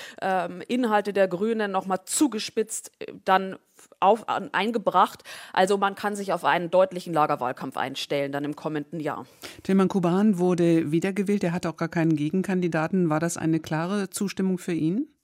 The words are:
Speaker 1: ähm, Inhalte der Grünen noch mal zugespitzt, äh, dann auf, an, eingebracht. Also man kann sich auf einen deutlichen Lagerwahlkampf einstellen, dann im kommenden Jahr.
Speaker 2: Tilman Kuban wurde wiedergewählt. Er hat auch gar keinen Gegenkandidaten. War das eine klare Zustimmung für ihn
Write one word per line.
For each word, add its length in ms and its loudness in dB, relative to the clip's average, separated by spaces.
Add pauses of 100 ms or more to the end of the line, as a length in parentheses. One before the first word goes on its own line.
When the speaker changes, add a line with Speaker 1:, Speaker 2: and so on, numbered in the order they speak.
(220)
Speaker 1:
ähm, 460 -2
Inhalte 460 0
der 140 4
Grünen 440 -2
noch 160 -2
mal 180 -2
zugespitzt, 920 -2
äh, 120 -12 (140)
dann 320 0 (420)
auf, 300 4
an, 240 -2
eingebracht. 680 2 (280)
Also 280 4
man 160 0
kann 200 -4
sich 160 -4
auf 140 -2
einen 240 2
deutlichen 420 2
Lagerwahlkampf 640 0
einstellen, 560 -2
dann 120 -4
im 120 -4
kommenden 440 -6
Jahr. 260 -6 (380)
Speaker 2:
Tilman 240 4
Kuban 500 2
wurde 540 2
wiedergewählt. 520 0
Er 80 0
hat 140 -4
auch 120 -6
gar 120 -4
keinen 260 2
Gegenkandidaten. 960 0
War 100 2
das 180 -4
eine 220 0
klare 520 -4
Zustimmung 480 -2
für 140 -4
ihn 340 0 (160)